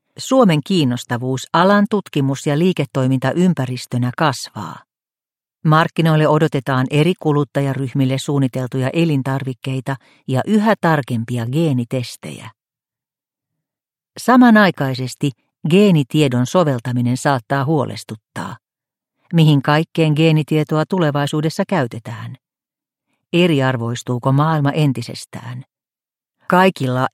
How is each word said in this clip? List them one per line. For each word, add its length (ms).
Suomen 500
kiinnostavuus 840
alan 360
tutkimus- 580
ja 120
liiketoimintaympäristönä 1600
kasvaa. 680
Markkinoille 600
odotetaan 640
eri 280
kuluttajaryhmille 960
suunniteltuja 760
elintarvikkeita 1040
ja 200
yhä 340
tarkempia 640
geenitestejä. 1040
Samanaikaisesti 1120
geenitiedon 760
soveltaminen 720
saattaa 480
huolestuttaa. 920
Mihin 280
kaikkeen 540
geenitietoa 720
tulevaisuudessa 800
käytetään? 680
Eriarvoistuuko 1000
maailma 400
entisestään? 920
Kaikilla 640